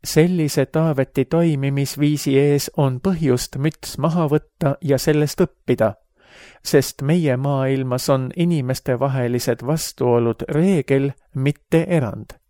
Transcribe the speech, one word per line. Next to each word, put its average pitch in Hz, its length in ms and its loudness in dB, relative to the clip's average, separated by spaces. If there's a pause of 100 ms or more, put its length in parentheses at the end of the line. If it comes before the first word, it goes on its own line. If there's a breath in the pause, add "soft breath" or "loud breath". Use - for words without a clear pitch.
Sellise 156 600 2
Taaveti 139 580 0
toimimisviisi 139 1120 0
ees 143 380 2
on 131 240 0
põhjust 160 560 0
müts 147 400 -4
maha 160 320 0
võtta 147 460 -2 (100)
ja 135 160 2
sellest 151 400 0
õppida, 117 540 0 (640 loud breath)
sest - 420 0
meie 147 380 2
maailmas 135 720 -2
on 131 240 0
inimestevahelised 131 1300 -2
vastuolud 120 840 0
reegel, 143 640 0 (220)
mitte 147 540 0
erand. 117 480 -2 (140)